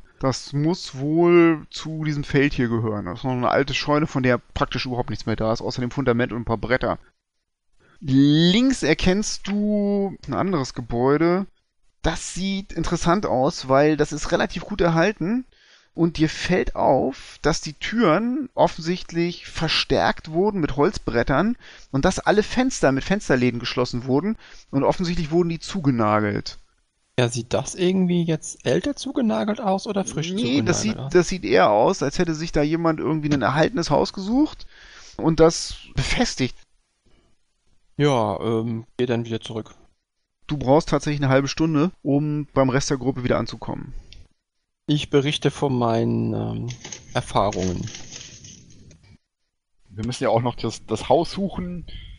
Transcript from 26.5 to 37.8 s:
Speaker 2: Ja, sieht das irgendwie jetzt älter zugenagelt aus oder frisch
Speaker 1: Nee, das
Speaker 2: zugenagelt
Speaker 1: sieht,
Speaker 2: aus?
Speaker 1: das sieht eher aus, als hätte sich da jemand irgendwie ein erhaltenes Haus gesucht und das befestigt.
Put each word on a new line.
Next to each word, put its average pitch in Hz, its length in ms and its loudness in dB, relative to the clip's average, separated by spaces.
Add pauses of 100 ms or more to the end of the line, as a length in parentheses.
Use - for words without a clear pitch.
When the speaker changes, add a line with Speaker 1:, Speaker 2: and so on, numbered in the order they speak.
Speaker 2:
Ja, 123 120 2
sieht 117 240 -6
das - 220 -4
irgendwie 180 480 2
jetzt - 440 -6
älter 185 300 0
zugenagelt 220 640 -2
aus 196 260 -2
oder 196 160 -2
frisch 156 300 -6
Speaker 1:
Nee, 240 300 0
das - 180 0
Speaker 2:
zugenagelt - 0 -
Speaker 1:
sieht, 214 160 -2
Speaker 2:
aus? 135 160 -4
Speaker 1:
das 180 160 4
sieht 180 160 -4
eher 135 240 6
aus, 127 340 4
als 135 160 0
hätte 170 160 0
sich 160 160 -6
da 156 100 2
jemand 160 380 0
irgendwie 147 320 -2
ein 143 100 2
erhaltenes 156 480 2
Haus 190 220 2
gesucht 233 560 -2 (480)
und 156 240 0
das - 380 4 (180)
befestigt. - 640 0 (1400)